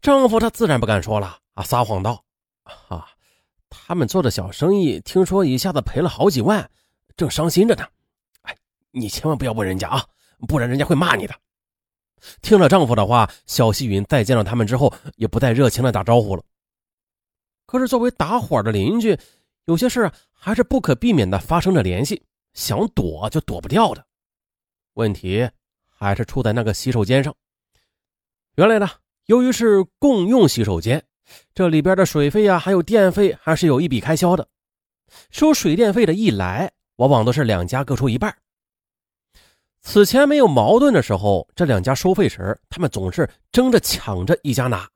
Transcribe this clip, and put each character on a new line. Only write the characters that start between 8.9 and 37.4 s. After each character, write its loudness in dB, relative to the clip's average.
你 -8
千 -6
万 0
不 -8
要 -4
问 -4
人 -4
家 -8
啊， -4
不 0
然 -2
人 -2
家 -2
会 0
骂 0
你 -8
的。” -12
听 2
了 4
丈 4
夫 0
的 2
话， 2
肖 0
希 -4
云 -2
再 0
见 0
到 2
他 -4
们 0
之 -2
后， 2
也 -4
不 -4
再 0
热 2
情 -2
的 0
打 -4
招 2
呼 -6
了。 -10
可 -4
是 0
作 0
为 0
打 -2
伙 -2
的 -2
邻 0
居， 0
有 0
些 0
事 -4
啊， -2
还 -6
是 0
不 0
可 0
避 0
免 2
的 -2
发 -2
生 0
着 2
联 -2
系， -6
想 -4
躲 -6
就 -4
躲 -10
不 -14
掉 0
的。 -16
问 -2
题 -4
还 -4
是 -4
出 -6
在 -2
那 -2
个 -2
洗 -6
手 0
间 0
上。 -6
原 4
来 4
呢， -2
由 4
于 2
是 2
共 2
用 4
洗 0
手 -2
间， -4
这 0
里 2
边 2
的 4
水 0
费 2
啊， 2
还 -4
有 2
电 2
费， 0
还 -2
是 0
有 4
一 -2
笔 -2
开 -2
销 2
的。 -6
收 2
水 0
电 2
费 2
的 0
一 0
来， -4
往 2
往 4
都 0
是 0